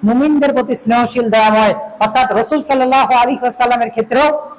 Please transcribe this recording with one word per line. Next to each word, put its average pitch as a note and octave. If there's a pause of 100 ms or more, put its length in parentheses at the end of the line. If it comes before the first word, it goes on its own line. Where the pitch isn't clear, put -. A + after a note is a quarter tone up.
মুমিনদের C#4+
প্রতি B3
স্নেহশীল, A#3
দয়াময়।" G#3+ (260)
অর্থাৎ A#3
রসুল A#3
সাল্লাল্লাহু C4
আলাইহি A#3+
ওয়াসাল্লামের A#3+
ক্ষেত্রেও C#4 (180)